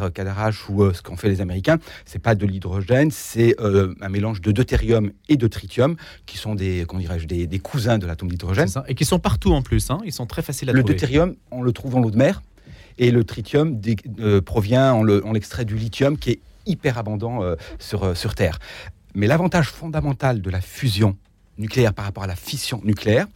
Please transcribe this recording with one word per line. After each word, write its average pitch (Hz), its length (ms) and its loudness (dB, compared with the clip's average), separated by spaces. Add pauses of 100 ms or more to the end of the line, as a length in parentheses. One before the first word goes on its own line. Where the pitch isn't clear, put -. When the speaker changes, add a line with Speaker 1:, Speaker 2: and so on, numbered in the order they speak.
(140)
Speaker 1:
Cadarache 98 560 -4
ou, 101 120 2
euh, 95 120 4
ce - 80 -10
qu'ont - 140 -12
fait 107 120 -2
les 98 140 0
Américains, 92 340 0 (300)
c'est - 120 -12
pas 117 160 2
de 101 120 0
l'hydrogène, 98 640 0
c'est, 117 500 2
euh, 98 400 4
un 98 80 -8
mélange 104 320 -2
de 98 100 0
deutérium 110 600 2 (180)
et 151 80 6
de 120 100 0
tritium, 123 500 0 (280)
qui - 140 -16
sont 110 160 -6
des, 92 340 -2
comment 92 140 -6
dirais-je, 82 240 -4
des, 87 200 -2
des 87 120 -4
cousins 113 400 0
de 87 80 -2
l'atome 85 240 -6
d'hydrogène. 92 380 0
Speaker 2:
C'est - 60 -4
ça. 139 140 -4
Et 139 60 -2
qui 156 100 0
sont 180 140 2
partout 139 340 2
en 147 80 4
plus, - 300 0
hein. 175 160 0
Ils 156 60 -8
sont 127 140 -8
très - 140 -8
faciles 135 300 -6
à - 20 4
Speaker 1:
Le 131 80 6
Speaker 2:
trouver. 117 140 2
Speaker 1:
deutérium, 151 400 0 (160)
on 123 100 -10
le 123 120 0
trouve 131 240 -6
en 127 60 6
eau 110 80 2
de 104 60 -2
mer, 147 260 4 (540)
et 123 140 4
le 120 140 4
tritium 143 540 0
dé-, 107 180 0 (240)
euh, 104 200 4
provient, 123 540 4
on 110 80 4
le, 104 240 4
on 110 80 -2
l'extrait 113 320 -4
du 107 100 -4
lithium, 131 400 0
qui 123 140 -4
est 117 100 -2 (280)
hyper 139 300 -2
abondant, 107 440 -4
euh, 87 140 0 (240)
sur, 95 240 -4
euh, 90 100 0
sur - 220 -4
Terre. 82 240 -2 (540)
Mais 101 120 0
l'avantage 165 440 2
fondamental 143 680 -2
de 92 100 -4
la 92 100 -2
fusion 101 560 0 (420)
nucléaire 107 340 2
par 101 120 -8
rapport 98 180 -8
à 95 60 -6
la 90 80 -6
fission 123 480 -8
nucléaire, 107 520 2